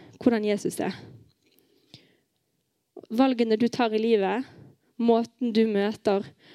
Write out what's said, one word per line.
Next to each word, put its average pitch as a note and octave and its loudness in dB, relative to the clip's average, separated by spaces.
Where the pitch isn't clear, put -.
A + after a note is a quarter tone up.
hvordan G#3+ 2
Jesus G3+ -4
er. - -6
Valgene A#3 2
du A#3 2
tar A3+ -2
i A3 -2
livet, A3 0
måten A#3 0
du A3 4
møter G3+ -2